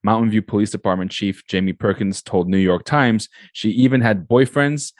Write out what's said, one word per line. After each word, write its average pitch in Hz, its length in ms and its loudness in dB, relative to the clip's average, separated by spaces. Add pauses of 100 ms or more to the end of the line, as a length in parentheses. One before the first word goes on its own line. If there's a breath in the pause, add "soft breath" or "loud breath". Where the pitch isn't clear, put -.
Mountain 113 260 0
View 107 100 0
Police 104 300 -2
Department 92 400 -4
Chief - 380 -6
Jamie 92 240 -2
Perkins 98 500 -2
told 90 260 -2
New 95 100 0
York 90 260 2
Times 123 440 0 (240 soft breath)
she - 180 -4
even 127 300 2
had 107 280 0
boyfriends 139 720 0